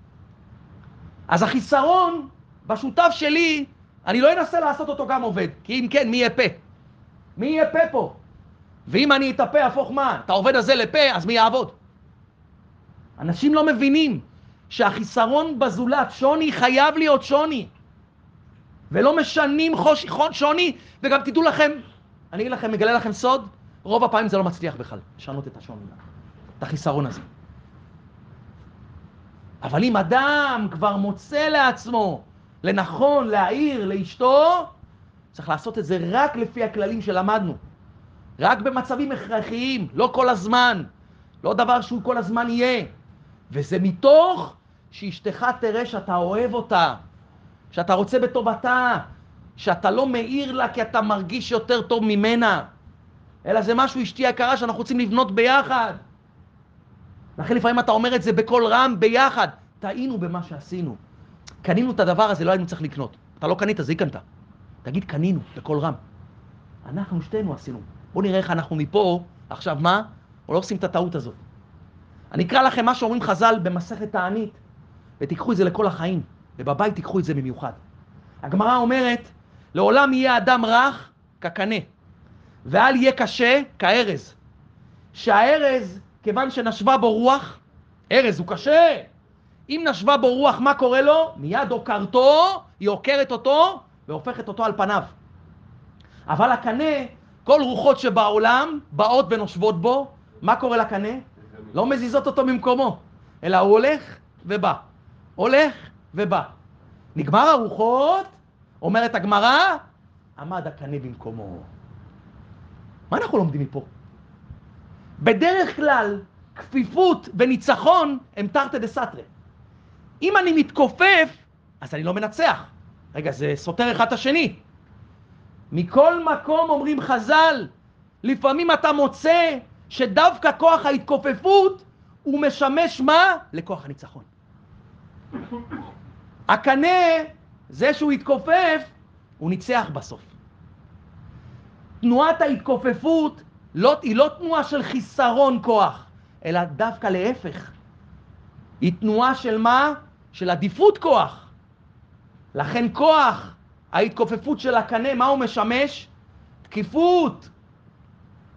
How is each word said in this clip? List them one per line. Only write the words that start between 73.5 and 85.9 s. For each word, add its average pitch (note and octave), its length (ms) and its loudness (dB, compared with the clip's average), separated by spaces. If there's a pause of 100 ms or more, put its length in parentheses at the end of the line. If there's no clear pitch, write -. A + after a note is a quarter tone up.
במסכת F#3 480 -6
תענית, G#3 400 -4 (720)
ותיקחו E3 300 -6
את G3+ 60 0
זה F#3+ 60 2
לכל G3 240 0
החיים, E3+ 340 -4 (380)
ובבית C#3+ 360 -2
תיקחו - 240 -4
את E3+ 40 -2
זה D#3+ 100 -4
במיוחד. C3 380 -6 (720)
הגמרא G#3+ 340 0
אומרת, A#3+ 520 0 (440)
"לעולם A#3 400 4
יהיה B3+ 240 2
אדם A#3 280 2
רך A#3+ 460 2 (300)
כקנה, G3 340 -4 (880)
ואל A3 300 4
יהיה C4 160 4
קשה B3+ 500 2 (180)
כארז." G3 560 0 (800)
שהארז, A#3 840 2 (240)